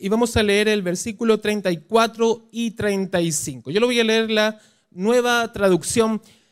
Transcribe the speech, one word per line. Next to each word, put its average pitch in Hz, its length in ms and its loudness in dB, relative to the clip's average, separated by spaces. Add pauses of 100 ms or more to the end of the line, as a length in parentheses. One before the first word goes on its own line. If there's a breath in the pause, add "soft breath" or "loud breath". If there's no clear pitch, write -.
y 196 80 -4
vamos 233 260 0
a 233 60 2
leer 208 260 2
el 214 140 0
versículo 214 580 -2
treinta 208 320 -2
y 175 60 -2
cuatro 226 760 0
y 233 200 -4
treinta 196 500 -2
y 165 100 0
cinco. 131 380 -8
Yo 180 100 0
lo 233 60 2
voy 247 140 0
a 226 40 4
leer 220 280 0
la 214 280 0 (300 soft breath)
Nueva 233 640 0
Traducción 202 720 0 (280 soft breath)